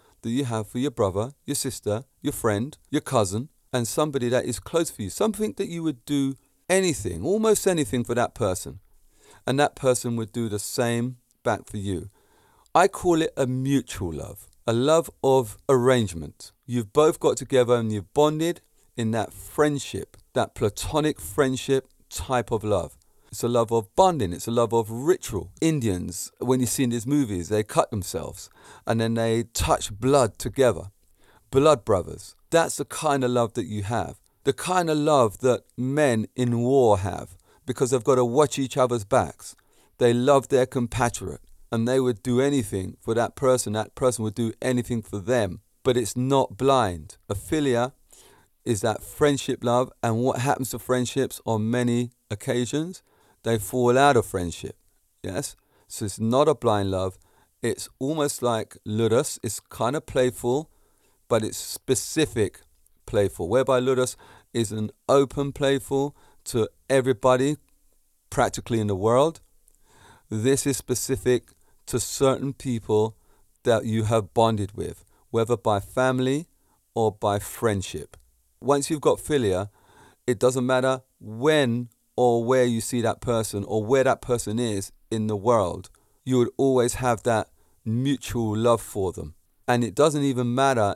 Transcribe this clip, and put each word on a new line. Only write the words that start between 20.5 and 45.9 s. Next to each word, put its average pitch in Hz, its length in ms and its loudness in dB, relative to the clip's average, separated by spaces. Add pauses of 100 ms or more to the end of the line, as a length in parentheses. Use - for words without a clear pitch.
platonic 147 640 -2
friendship 135 680 -2 (220)
type - 420 -4
of 107 120 -2
love. 101 340 -2 (320)
It's - 140 -14
a 120 60 2
love 117 220 0
of 113 240 -2
bonding. 165 360 4
It's 82 160 -10
a 113 40 -4
love 117 200 2
of 113 180 0
ritual. 113 720 -4
Indians, 110 800 -2
when 127 220 0
you 127 40 0
see 131 180 0
in 120 80 0
these 117 140 -4
movies, 107 440 -2
they 107 140 0
cut - 280 0
themselves - 580 -8 (380)
and 113 140 2
then 113 140 0
they 113 280 0 (100)
touch - 380 0
blood 123 480 2
together. 101 520 0 (600)
Blood 139 320 4
brothers. 87 520 -2 (140)
That's 165 280 0
the 147 80 -6
kind 139 400 -2
of 123 60 0
love 120 240 0
that 107 100 -4
you 104 180 -6
have. 101 380 -6 (240)
The 139 80 2
kind 180 360 -2
of 156 80 2
love 143 420 2
that 123 240 2 (120)
men 127 600 0
in 120 260 0
war 123 380 6
have, 90 360 -8 (300)
because 123 260 -2
they've 127 120 2
got 139 120 4
to 123 80 6
watch 135 340 2
each 135 200 -4
other's 120 260 2
backs. - 540 -2 (400)
They 120 160 4
love 127 340 4
their 131 180 4
compatriot 117 760 -4 (300)
and 113 140 0
they 127 140 2
would 123 240 0
do 123 160 0
anything 123 640 -2
for 113 140 -2
that 113 200 -2
person. 127 380 2
That 107 220 -4
person 123 280 0
would 107 120 -4
do 113 260 -2
anything 123 400 -2
for - 180 -8
them. 101 400 -2 (240)
But 127 140 4